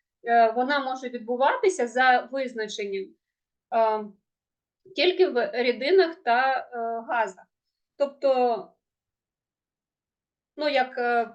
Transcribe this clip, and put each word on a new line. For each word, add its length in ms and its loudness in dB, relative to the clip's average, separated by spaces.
е, 260 4
вона 340 -2
може 240 -8
відбуватися 800 0
за 460 2
визначенням, 720 -6
е, 300 0
тільки 320 2
в 260 -2
рідинах 600 2
та, 560 0
е, 60 -10
газах. 360 -4
Тобто, 760 0
ну, 120 -2
як, 300 0
е, 360 0